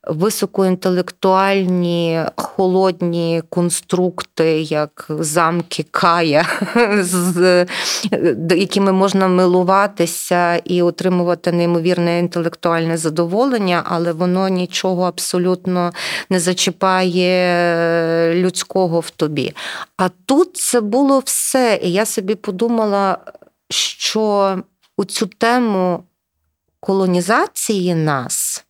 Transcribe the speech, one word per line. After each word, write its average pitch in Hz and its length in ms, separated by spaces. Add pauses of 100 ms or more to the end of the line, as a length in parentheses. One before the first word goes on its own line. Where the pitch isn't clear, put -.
високоінтелектуальні, 180 2250 (140)
холодні 180 1120
конструкти, 175 1120
як 151 480
замки 165 800
Кая, 170 540 (300)
<laughs> 214 240
з, 180 340 (800)
д-, 165 460
якими 196 340
можна 190 360
милуватися 180 1300
і 175 260
отримувати 175 680
неймовірне 170 680
інтелектуальне 170 800
задоволення, 175 880
але 170 260
воно 180 360
нічого 180 560
абсолютно 180 800 (460)
не 185 100
зачіпає 185 960 (1000)
людського 180 640
в 160 100
тобі. 151 440 (440)
А 185 120
тут 302 480
це - 240
було 269 380
все. 254 640
І 180 80
я 202 140
собі 208 300
подумала, 208 840 (520)
що 202 880 (400)
у 196 80
цю - 220
тему 202 760 (760)
колонізації 190 1160
нас 151 760